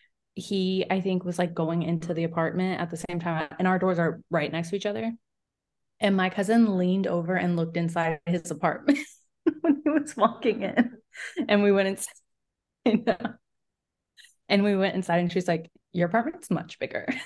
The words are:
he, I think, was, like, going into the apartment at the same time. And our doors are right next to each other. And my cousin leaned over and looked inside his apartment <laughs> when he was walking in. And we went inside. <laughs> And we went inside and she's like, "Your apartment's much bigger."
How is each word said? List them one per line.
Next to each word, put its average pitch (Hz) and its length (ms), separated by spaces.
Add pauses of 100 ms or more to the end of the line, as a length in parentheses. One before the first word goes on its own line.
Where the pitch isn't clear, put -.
(360)
he, 185 540
I 190 100
think, 185 240
was, 175 140
like, 175 160
going 165 300
into 165 320
the 165 80
apartment 165 580
at 170 80
the 165 80
same 175 220
time. 160 280 (120)
And 185 80
our 185 100
doors 180 220
are 165 200 (120)
right 151 200
next 165 200
to 202 40
each 202 120
other. 220 240 (880)
And 196 180
my 185 140
cousin 208 440
leaned 180 300
over 175 300
and 180 200
looked 165 220
inside 165 480
his 175 240
apartment 165 480 (320)
<laughs> - 320
when 311 220
he 294 80
was 294 260
walking 226 460
in. 240 340 (500)
And 208 140
we 202 100
went 196 280 (880)
inside. 233 520
<laughs> - 0 (1120)
And 196 140
we 202 120
went 190 200
inside 180 240
and 175 120
she's 180 160
like, 165 240 (220)
"Your 175 140
apartment's 233 440
much - 260
bigger." - 300 (180)